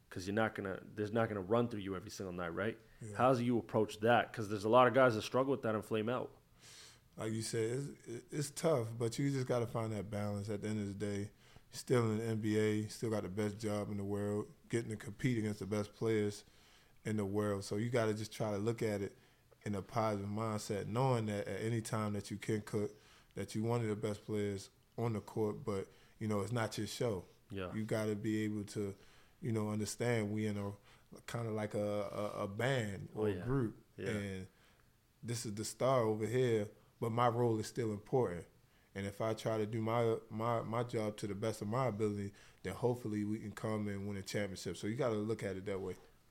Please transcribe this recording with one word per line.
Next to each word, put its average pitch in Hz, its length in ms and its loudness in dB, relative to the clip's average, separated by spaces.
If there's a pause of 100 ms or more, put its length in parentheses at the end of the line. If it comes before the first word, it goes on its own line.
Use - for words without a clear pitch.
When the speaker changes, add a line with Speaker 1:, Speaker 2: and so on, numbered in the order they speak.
Speaker 1:
'cause 92 180 -8
you're 101 80 -2
not 110 180 4
gonna, 98 260 -6 (140)
there's 104 180 -4
not 113 160 4
gonna 104 140 -2
run 117 280 4
through 107 100 -4
you 95 160 -4
every 90 160 -8
single 92 220 -8
night, 87 160 -4
right? 98 280 -2 (240)
Speaker 2:
Yeah. 107 140 -10
Speaker 1:
How 123 180 6
do 120 100 2
you 120 140 4
approach 107 440 2
that? 113 300 6
'Cause 110 160 -4
there's 104 180 -2
a 110 40 2
lot 127 180 10
of 113 60 4
guys 127 220 8
that 104 80 0
struggle 135 280 2
with 127 120 0
that 110 100 0
and 104 100 0
flame 110 260 0
out. 117 220 -2 (840)
Speaker 2:
Like 110 140 -4
you 110 100 -2
said, 120 540 -2 (100)
it's, 117 260 -10
it's 147 200 -2
tough, 131 440 2
but 117 220 -2
you 139 140 2
just 131 160 0
gotta 120 180 2
find 113 280 -2
that 101 180 -4
balance. 104 380 -2
At 104 120 -2
the 104 60 -4
end 107 140 0
of 101 60 -2
the 101 60 -4
day, 101 380 -2 (400)
still 117 400 2
in 107 80 2
the 117 60 -2
N 113 160 0
B 107 180 4
A, 107 300 4
still 120 200 -4
got 104 140 0
the 92 60 -4
best 104 280 -2
job 104 320 -2
in 104 80 -4
the 101 60 -4
world, 101 420 0 (240)
getting 117 220 0
to 107 60 -4
compete 113 420 0
against 107 220 0
the 95 40 -4
best 104 300 -2
players 107 500 2 (600)
in 107 120 0
the 104 80 2
world. 101 380 0
So 104 140 -2
you 117 120 0
gotta 113 240 4
just 107 180 -4
try 110 200 -2
to 101 80 -2
look 113 240 0
at 104 180 0
it 95 160 -4 (460)
in 104 120 -2
a 98 60 -2
positive 104 480 0
mindset, 107 580 -2
knowing 120 400 2
that 104 200 -2
at 98 140 -4
any 113 200 0
time 107 320 -2
that 101 180 -4
you 101 60 -4
can 107 240 -2
cook, 104 300 -2 (440)
that - 180 -6
you 110 100 0
one 117 180 2
of 110 60 0
the 107 80 0
best 104 300 -4
players 101 440 -2 (280)
on 117 160 0
the 104 80 -2
court, 107 420 -2
but, 98 240 -2 (320)
you 110 80 -2
know, 104 140 2
it's 98 100 -2
not 113 260 0
your 107 100 -2
show. 104 380 -2 (260)
Speaker 1:
Yeah. 95 220 -6
Speaker 2:
You 110 100 -2
gotta 107 320 0
be 107 280 0
able 107 220 -2
to, 101 300 -4 (440)
you 123 120 -2
know, 107 180 0
understand 107 600 0
we 107 160 0
in 104 100 0
a, 101 140 -2 (560)
kinda 117 240 -4
like 107 240 -2
a, 104 600 0
a, 104 60 -2
a 104 40 -2
band 107 640 -2
or 107 140 0
Speaker 1:
Oh, - 20 4
Speaker 2:
a 98 60 0
Speaker 1:
yeah. 87 80 -6
Speaker 2:
group, 123 340 0 (200)
Speaker 1:
Yeah. 98 120 -4
Speaker 2:
and 98 380 -4 (720)
this 113 240 -6
is 107 80 -4
the 104 120 -4
star 127 380 4
over 110 220 2
here, 113 440 2 (300)
but 117 120 -2
my 120 160 4
role 117 320 4
is 107 80 -4
still 113 240 -2
important. 95 540 0 (500)
And 98 100 -4
if 98 160 -4
I 113 120 2
try 110 240 0
to 107 80 2
do 113 140 -2
my, 113 380 4 (120)
my, 113 320 0
my 117 220 -2
job 110 340 -2
to 110 100 -6
the 101 80 -4
best 110 260 -2
of 104 60 -4
my 127 180 2
ability, 104 480 0 (300)
then 90 100 -4
hopefully 110 520 0
we 107 120 -2
can 107 140 -8
come 107 360 -2
and 101 200 -4
win 101 100 -4
a 95 40 -6
championship. 95 560 -4
So 104 100 -4
you 110 80 -2
gotta 123 200 2
look 110 280 -2
at 95 120 -2
it 95 120 -8
that 98 120 -2
way. 95 180 -6 (340)